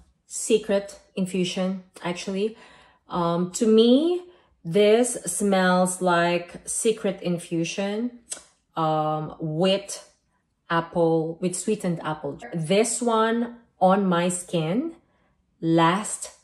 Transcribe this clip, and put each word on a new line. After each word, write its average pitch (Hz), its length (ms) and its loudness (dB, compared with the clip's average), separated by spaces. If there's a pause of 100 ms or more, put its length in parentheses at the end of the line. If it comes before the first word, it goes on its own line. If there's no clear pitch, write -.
(260)
Secret - 760 -2 (160)
Infusion, 185 680 -4 (200)
actually. 190 540 -6 (520)
Um, 175 420 -2
to 226 160 -2
me, 262 560 4 (400)
this 208 500 4 (120)
smells 185 760 2
like 175 640 0
Secret - 560 -2
Infusion, 196 960 -4 (560)
um, 156 640 -2
with 180 680 -2 (640)
apple, 165 720 0
with 180 140 -2
sweetened 190 480 -2
apple. 156 360 -6 (140)
This 190 480 0
one 233 560 0 (220)
on 190 260 4
my 175 240 2
skin 180 640 -4 (640)
lasts 165 840 0